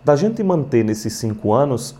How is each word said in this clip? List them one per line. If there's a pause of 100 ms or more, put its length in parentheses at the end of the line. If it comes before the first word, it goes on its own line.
da
gente
manter
nesses
cinco
anos